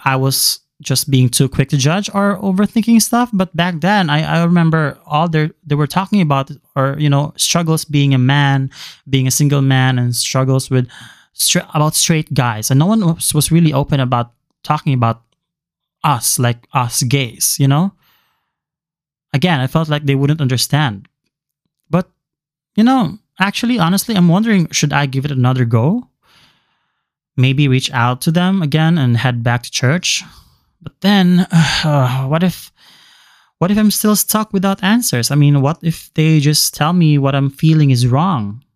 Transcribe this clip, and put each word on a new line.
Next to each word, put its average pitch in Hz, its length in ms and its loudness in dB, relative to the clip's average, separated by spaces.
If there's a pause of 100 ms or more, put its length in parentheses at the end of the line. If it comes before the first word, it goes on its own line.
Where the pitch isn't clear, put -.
I 135 120 2
was 135 440 -2 (220)
just - 280 -4
being 127 180 4
too 135 200 0
quick 135 200 -2
to 151 80 -2
judge 156 360 0
or 202 260 0
overthinking 208 600 2
stuff. 240 320 0
But 185 240 -2
back 170 240 -2
then, 185 300 0
I, 156 300 0
I 170 40 0
remember 160 640 0
all 156 220 -2
their, 156 220 -2 (140)
they 147 120 -2
were 147 100 0
talking 190 340 -2
about, 143 300 0 (240)
or, 139 240 -2
you 151 100 0
know, 143 280 0
struggles 160 480 -2
being 143 280 0
a 131 60 4
man, 135 520 2 (380)
being 131 180 0
a 131 40 0
single 143 320 0
man, 131 360 2
and 123 180 -2
struggles 131 540 -2
with 127 180 0 (440)
stra-, - 420 -2
about 156 200 0
straight 156 400 -2
guys. 117 360 -2
And 135 80 4
no 156 80 4
one 214 200 0
was, - 260 -2
was 151 200 -2
really 160 200 4
open 139 280 -2
about 123 320 -2 (300)
talking 151 300 -2
about 117 300 0 (800)
us, 139 360 -2
like, 120 340 -2
us 120 320 -2
gays, 123 560 -2
you 139 80 4
know? 160 240 0 (1400)
Again, 143 280 0
I 131 80 -2
felt 160 200 -2
like 151 160 -4
they 139 120 0
wouldn't 143 240 0
understand. 127 680 -2 (800)
But, 175 220 -2 (640)
you 208 100 2
know, 247 340 0 (200)
actually, 226 400 -2
honestly, 190 380 -2
I'm 175 120 4
wondering, 190 420 2
should 143 220 -2
I 143 140 0
give 131 180 -4
it 131 60 -6
another 127 340 0
go? 123 440 0 (1300)
Maybe 135 320 2
reach 127 220 0
out 123 320 -2
to 170 80 0
them 180 300 0
again 160 380 0
and 120 180 2
head 120 260 -2
back 120 200 -2
to - 80 -16
church? - 520 -2 (580)
But - 200 -20
then, 180 480 4
<sighs> - 40 -6
uh, 139 720 2
what 160 180 0
if, - 260 -4 (880)
what 180 140 0
if 208 60 2
I'm 214 120 2
still 214 240 0
stuck - 380 -4
without 196 320 -2
answers? 196 460 0
I 143 40 -2
mean, 143 280 2
what 147 200 -2
if - 320 -6
they 160 240 2
just 147 360 0
tell 151 180 -2
me 156 260 2
what 135 160 0
I'm 139 160 -2
feeling 156 400 2
is 123 160 2
wrong? 123 560 -2 (140)